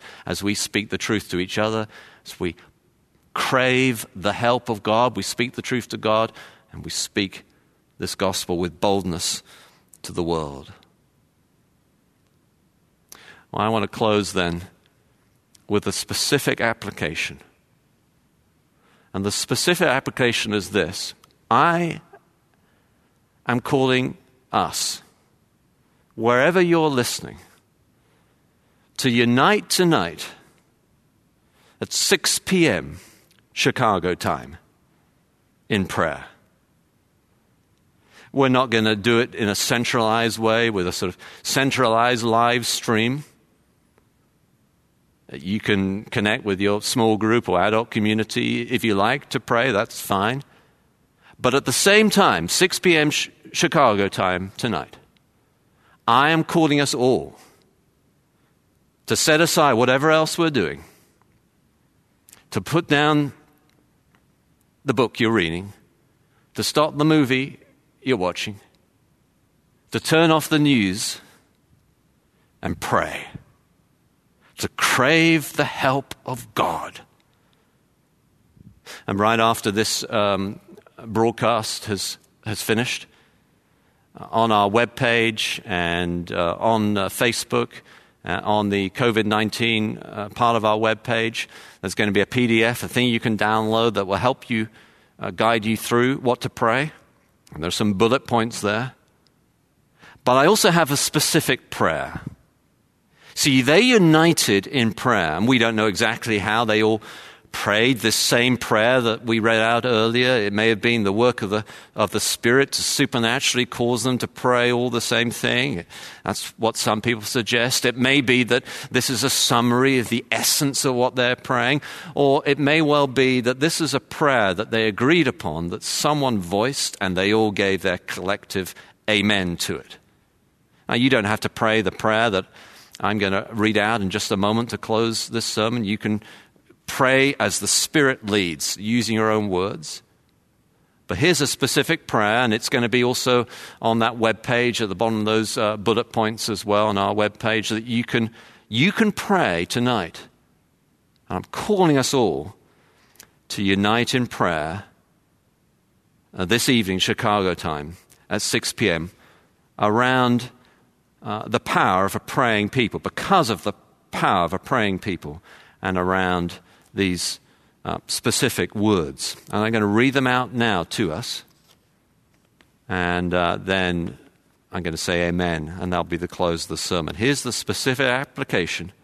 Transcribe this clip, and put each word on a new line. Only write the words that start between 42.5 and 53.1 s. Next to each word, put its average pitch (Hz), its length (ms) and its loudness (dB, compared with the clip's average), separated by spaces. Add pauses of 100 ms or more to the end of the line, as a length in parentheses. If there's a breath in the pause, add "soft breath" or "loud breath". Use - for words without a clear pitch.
stream. 120 560 -2 (2000)
You 90 280 -6
can 98 460 -2
connect 110 380 -2
with 98 160 -2
your 101 220 0
small 113 340 2
group 110 320 0
or 90 140 2
adult 110 300 0
community 117 720 -2
if 117 200 -4
you 110 120 0
like 113 340 0
to 135 100 -4
pray, 123 320 0
that's 107 300 -2
fine. 107 400 0 (960 soft breath)
But 123 140 2
at 139 120 2
the 135 60 -2
same 208 380 4
time, 113 380 2
six - 320 0
P 170 180 4
M 151 140 2